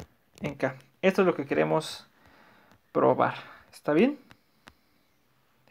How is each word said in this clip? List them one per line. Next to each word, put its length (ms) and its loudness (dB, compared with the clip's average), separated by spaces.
en 120 -8
K. 220 -4
Esto 220 2
es 20 4
lo 80 2
que 140 -6
queremos 600 -2
probar. 420 2
¿Está 220 -4
bien? 260 2